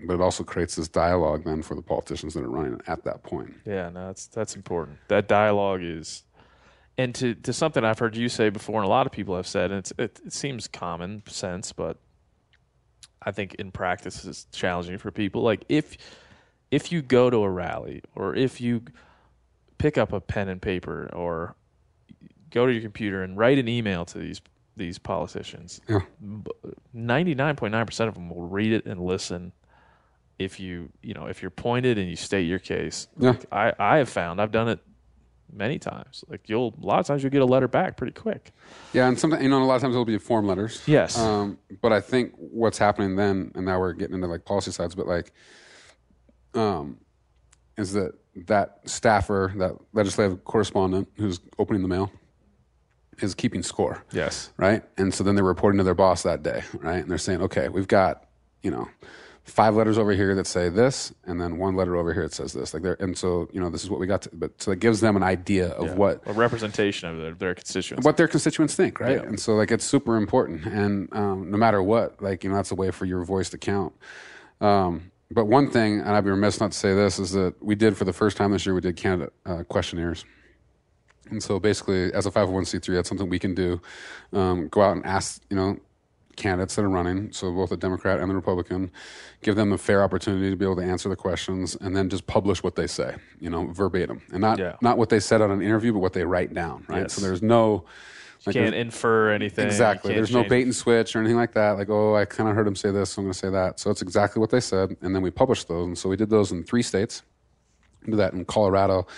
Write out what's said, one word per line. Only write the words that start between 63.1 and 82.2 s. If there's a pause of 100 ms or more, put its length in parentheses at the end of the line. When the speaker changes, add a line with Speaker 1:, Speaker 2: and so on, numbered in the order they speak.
Speaker 1:
so,
you
know,
this
is
what
we
got
to,
but
so
it
gives
them
an
idea
of
Speaker 2:
Yeah.
Speaker 1:
what
Speaker 2:
A
representation
of
their,
their
constituents.
Speaker 1:
what
their
constituents
think,
right?
Speaker 2:
Yeah.
Speaker 1:
And
so,
like,
it's
super
important.
And,
um,
no
matter
what,
like,
you
know,
that's
a
way
for
your
voice
to
count. (680)
Um, (200)
but
one
thing,
and
I'd
be
remiss
not
to
say
this,
is
that
we
did,
for
the
first
time
this
year,
we
did
candidate, (120)
uh,
questionnaires. (1080)
And
so
basically,
as